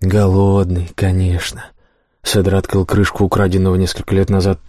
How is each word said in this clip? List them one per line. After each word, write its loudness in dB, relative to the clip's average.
«Голодный, 2
конечно». -2
Седр 0
открыл 0
крышку 0
украденного 0
несколько -2
лет 2
назад 0